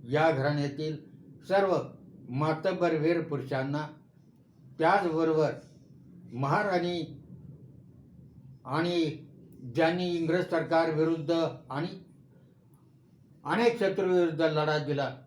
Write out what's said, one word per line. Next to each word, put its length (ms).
या 260
घराण्यातील 640
सर्व 300
मातब्बर 680
वीर 260
पुरुषांना, 680
त्याचबरोबर 720
महाराणी 920
आणि 540
ज्यांनी 320
इंग्रज 440
सरकार 400
विरुद्ध 420
आणि 180
अनेक 340
शत्रूविरुद्ध 640
लढा 360
दिला 380